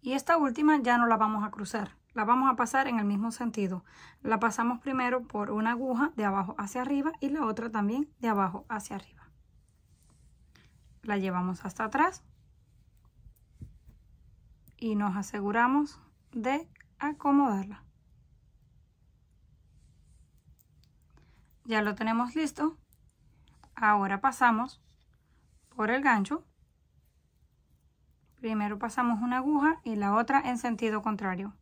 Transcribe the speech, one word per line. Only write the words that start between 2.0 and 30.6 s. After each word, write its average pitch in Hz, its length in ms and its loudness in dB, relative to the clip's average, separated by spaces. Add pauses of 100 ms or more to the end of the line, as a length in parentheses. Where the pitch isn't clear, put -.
la 226 100 -2
vamos 254 260 4
a 240 60 0
pasar 269 320 2
en 233 100 0
el 208 60 0
mismo 202 280 0
sentido. 202 520 -4 (380)
La 220 180 0
pasamos 233 380 0
primero 254 500 -2
por 208 220 -4
una 214 220 0
aguja 254 440 0
de 214 80 -2
abajo 196 320 0
hacia 208 240 -6
arriba 277 400 -2
y 277 80 -4
la 294 160 -2
otra 226 260 -4
también 220 480 -2
de 240 100 -2
abajo 196 420 0
hacia 208 260 -8
arriba. - 320 -18 (1700)
La 208 160 -2
llevamos 180 480 -2
hasta 208 180 -6
atrás 294 400 0 (2500)
y 220 160 -4
nos 202 220 0
aseguramos 226 840 0 (320)
de 262 340 -2 (320)
acomodarla. 277 840 0 (3750)
Ya 220 160 0
lo 208 120 -2
tenemos 226 400 -2
listo. 311 440 -2 (960)
Ahora 196 480 2
pasamos 247 600 2 (960)
por 214 140 0
el 262 100 2
gancho. 269 460 2 (1900)
Primero 214 420 -4
pasamos 233 420 -2
una 247 160 -2
aguja 294 480 2
y 226 120 -4
la 202 180 0
otra 233 260 2
en 254 160 -4
sentido 220 460 -2